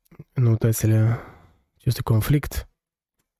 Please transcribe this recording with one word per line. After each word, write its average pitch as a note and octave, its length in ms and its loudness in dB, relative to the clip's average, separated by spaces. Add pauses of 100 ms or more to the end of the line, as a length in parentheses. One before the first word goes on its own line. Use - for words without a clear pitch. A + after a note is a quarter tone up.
(340)
noutățile A2+ 840 2 (580)
acestui - 260 -4
conflict. - 640 -2 (720)